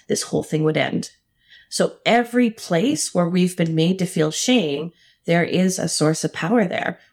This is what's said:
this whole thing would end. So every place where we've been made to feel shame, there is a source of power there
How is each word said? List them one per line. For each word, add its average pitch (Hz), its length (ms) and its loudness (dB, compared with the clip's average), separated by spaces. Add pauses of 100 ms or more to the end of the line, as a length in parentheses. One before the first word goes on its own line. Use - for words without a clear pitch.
this 139 140 -2
whole 151 200 -4
thing 156 220 -2
would 156 120 2
end. - 340 -2 (580)
So - 260 -2 (100)
every 233 460 2
place 226 640 -2
where 175 140 2
we've 180 280 2
been 165 180 0
made 170 240 2
to 180 80 -2
feel 156 240 0
shame, 165 640 -2 (340)
there 170 180 2
is 185 340 0
a 165 100 -2
source 156 360 0
of 156 80 -2
power 214 320 0
there - 340 -4 (140)